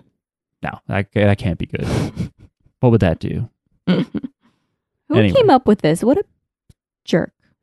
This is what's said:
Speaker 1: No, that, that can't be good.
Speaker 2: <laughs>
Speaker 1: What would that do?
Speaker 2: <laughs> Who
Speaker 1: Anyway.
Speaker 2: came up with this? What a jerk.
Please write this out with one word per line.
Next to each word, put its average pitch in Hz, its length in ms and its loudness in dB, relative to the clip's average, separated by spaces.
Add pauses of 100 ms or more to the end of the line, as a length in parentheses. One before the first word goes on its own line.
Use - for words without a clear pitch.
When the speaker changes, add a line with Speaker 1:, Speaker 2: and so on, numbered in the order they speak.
(600)
Speaker 1:
No, - 260 -10
that, 98 260 -4
that 101 240 2
can't - 220 -6
be - 80 -6
good. - 180 -8
Speaker 2:
<laughs> - 460 -4 (500)
Speaker 1:
What 127 120 4
would 107 80 0
that 85 180 0
do? 98 300 -8 (180)
Speaker 2:
<laughs> - 200 -12
Who 185 180 -2 (1080)
Speaker 1:
Anyway. - 200 2
Speaker 2:
came 466 160 4
up - 180 4
with 208 140 2
this? 165 200 0
What 247 160 2
a 403 60 -2 (800)
jerk. - 300 -2 (300)